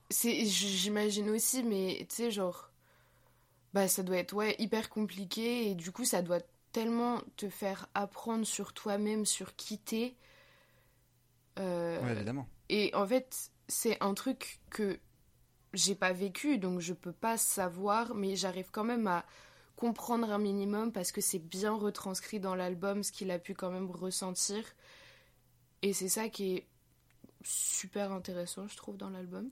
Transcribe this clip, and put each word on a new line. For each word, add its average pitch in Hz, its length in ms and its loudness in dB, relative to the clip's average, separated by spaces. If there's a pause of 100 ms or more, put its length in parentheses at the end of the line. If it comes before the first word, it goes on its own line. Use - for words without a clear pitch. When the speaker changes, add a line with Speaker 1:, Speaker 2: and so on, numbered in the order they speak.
Speaker 1:
c'est, 233 340 2
j-, 196 340 2
j'imagine 208 520 2
aussi, 226 340 2
mais, 190 460 0
tu - 60 -8
sais, 233 160 0
genre, 185 340 -2 (1080)
bah, 196 160 4
ça 185 140 2
doit 185 160 2
être, 180 160 -2
ouais, 208 240 2
hyper 214 320 2
compliqué, 214 800 0
et 196 60 0
du 170 160 -8
coup, 233 120 -6
ça 196 200 4
doit 175 180 2 (300)
tellement 233 500 2 (160)
te 202 120 -4
faire 190 440 -4
apprendre 220 500 0
sur 202 300 -4
toi-même, 208 540 0
sur - 280 -2
qui - 220 -8
t'es. 233 380 -2 (1400)
Euh, 170 440 0
Speaker 2:
Ouais, 123 100 0
évidemment. 117 340 -4 (220)
Speaker 1:
et 202 260 4
en 196 100 4
fait, 254 460 0 (160)
c'est - 340 2
un 196 120 2
truc - 460 -4 (100)
que 202 300 0 (720)
j'ai 196 200 4
pas 185 200 4
vécu, 202 440 2
donc 180 220 2
je 175 140 -2
peux 175 180 -8
pas 226 260 0
savoir, 202 800 2
mais 196 200 0
j'arrive 185 360 -2
quand 214 120 -2
même 233 240 2
à 175 180 2 (500)
comprendre 233 560 0
un 202 80 2
minimum 208 520 0
parce 185 200 -2
que 202 100 -4
c'est - 180 0
bien 185 340 0
retranscrit 202 640 -2
dans 185 160 0
l'album, 185 480 0
ce - 80 -2
qu'il 190 180 -4
a 180 100 0
pu 190 140 -8
quand 185 180 -4
même 185 200 -4
ressentir. 185 720 -2 (1160)
Et 196 120 4
c'est 185 160 0
ça 226 200 0
qui 190 260 0
est - 120 -4 (760)
super - 680 -2
intéressant, 185 560 -6
je - 80 -12
trouve, 202 220 -10
dans 196 120 -8
l'album. 185 420 -8